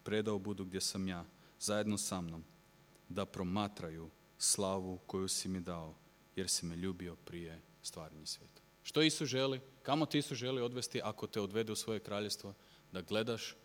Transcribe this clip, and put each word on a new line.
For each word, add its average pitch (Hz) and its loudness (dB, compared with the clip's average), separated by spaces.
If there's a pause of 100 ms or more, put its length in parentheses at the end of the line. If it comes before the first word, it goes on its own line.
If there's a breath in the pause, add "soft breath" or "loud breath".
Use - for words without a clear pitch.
predao 107 2
budu 98 -4
gdje 92 -2
sam 95 0
ja, 87 -2 (340 loud breath)
zajedno 104 2
sa 92 0
mnom, 82 -6 (680)
da 95 -2
promatraju 90 -2 (280)
slavu 95 2
koju 95 -2
si - 0
mi 92 0
dao, 82 -6 (400)
jer 92 0
si - 2
me 85 -4
ljubio 90 -4
prije 82 -10 (200)
stvaranja 78 -10
svijeta.” - -10 (220)
Što - 2
Isus 156 4
želi? 131 2 (220)
Kamo 147 4
te 147 4
Isus 143 0
želi 127 0
odvesti 123 -2
ako 107 -4
te 107 -2
odvede 107 2
u 107 -2
svoje 107 -2
kraljevstvo? 101 -4 (380 loud breath)
Da 92 -4
gledaš 110 0